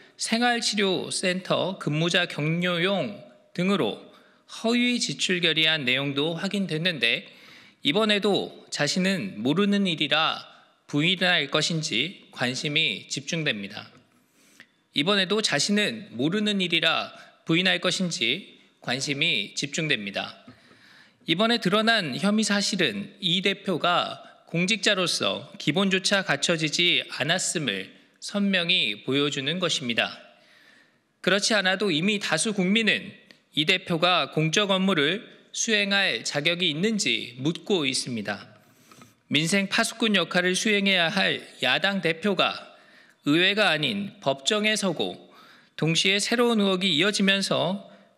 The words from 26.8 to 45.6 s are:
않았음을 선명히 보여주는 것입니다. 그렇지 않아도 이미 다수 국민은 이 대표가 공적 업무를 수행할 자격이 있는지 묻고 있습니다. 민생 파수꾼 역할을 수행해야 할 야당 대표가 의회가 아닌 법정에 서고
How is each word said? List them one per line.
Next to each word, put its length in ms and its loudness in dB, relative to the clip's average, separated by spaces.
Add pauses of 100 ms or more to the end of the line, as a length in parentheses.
않았음을 800 -2 (300)
선명히 840 0
보여주는 540 -2
것입니다. 600 -2 (1040)
그렇지 320 2
않아도 360 0
이미 280 2
다수 340 -2
국민은 580 0 (440)
이 100 0
대표가 680 0
공적 380 0
업무를 560 2 (260)
수행할 720 0
자격이 440 0
있는지 680 -2
묻고 480 -2
있습니다. 600 -6 (800)
민생 400 2
파수꾼 480 0
역할을 380 2
수행해야 540 2
할 400 0 (140)
야당 400 2
대표가 760 0 (480)
의회가 460 4
아닌 500 -2
법정에 560 0
서고 560 -4 (440)